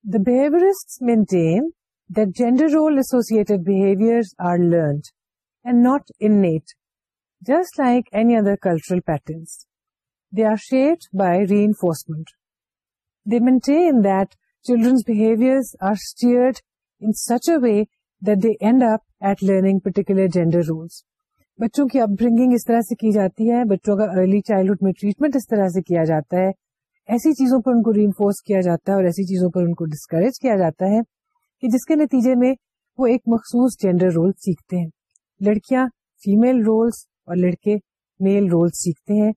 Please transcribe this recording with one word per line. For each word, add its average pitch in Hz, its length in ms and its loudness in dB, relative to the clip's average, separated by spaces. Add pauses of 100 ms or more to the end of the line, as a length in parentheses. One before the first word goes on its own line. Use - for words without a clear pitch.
(100)
The 220 220 0
behaviorists 294 800 0
maintain 185 560 0 (500)
that 208 120 0 (120)
gender 262 260 2 (100)
role 311 180 2
associated 220 760 0
behaviors 196 760 0
are 175 160 0 (120)
learned 151 320 -2 (640)
and 240 220 4
not 214 400 -2
innate, 175 440 0 (760)
just 311 340 -2
like 240 380 0
any 233 180 2
other 202 160 0 (120)
cultural 180 320 -2 (100)
patterns. 160 560 -10 (720)
They 220 120 0
are 214 100 0 (140)
shaped 269 500 -2
by 180 160 2 (120)
reinforcement. 180 760 -2 (1080)
They 233 180 2
maintain 277 520 2 (100)
that 190 140 0 (440)
children's 240 420 2
behaviors 226 760 0
are 208 80 0
steered 247 600 0 (460)
in 214 80 -2 (220)
such 320 240 0
a 247 80 0
way 214 200 2 (420)
that 208 100 2
they 214 360 0
end 262 100 4
up 220 480 -2
at 196 40 0 (160)
learning 190 260 2
particular 190 500 -2 (120)
gender 170 320 2
roles. 160 320 -10 (560)
بچوں 247 280 -2
کی 254 140 0
اپ 220 80 0
برنگنگ 233 440 2
اس 240 120 0
طرح 233 160 2
سے 233 140 -6
کی 220 180 -2
جاتی 208 380 0
ہے، 240 140 0
بچوں 202 320 -2
کا 214 80 0
ارلی 190 360 0
چائلڈہڈ 190 400 0
میں 190 200 0
ٹریٹمنٹ 269 360 -2
اس 247 100 -4
طرح 202 220 0
سے 175 140 -4
کیا 170 220 0
جاتا 156 320 -2
ہے، 185 120 0 (580)
ایسی 240 260 0
چیزوں 254 280 2
پر 254 120 -2
ان 233 100 2
کو 220 100 0
ری 208 120 2
انفورس 202 380 -2
کیا 196 180 0
جاتا 180 320 -2
ہے 196 40 0
اور 190 80 0
ایسی 180 200 -2
چیزوں 180 260 -2
پر 180 120 -2
ان 170 120 -2
کو 165 100 -8
ڈسکریج 165 560 -4
کیا 233 160 0
جاتا 185 300 -2
ہے 214 140 2 (600)
کہ 254 80 -4
جس 240 160 -2
کے 320 100 -2
نتیجے 262 400 0
میں 254 200 2 (440)
وہ 262 80 0
ایک 247 200 0
مخصوص 240 460 0 (100)
جینڈر 180 240 2
رول 175 260 0
سیکھتے - 440 -8
ہیں۔ 170 120 -4 (520)
لڑکیاں 214 460 -2 (380)
فیمیل 226 320 2
رولز 226 360 0 (340)
اور 175 100 -6
لڑکے 180 400 -2 (440)
میل 196 240 2
رولز 170 300 2
سیکھتے - 400 -6
ہیں 214 220 0